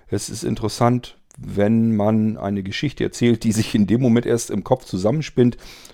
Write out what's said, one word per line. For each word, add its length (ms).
Es 220
ist 140
interessant, 760
wenn 580
man 420
eine 240
Geschichte 440
erzählt, 400
die 80
sich 200
in 140
dem 140
Moment 240
erst 240
im 160
Kopf 180
zusammenspinnt, 720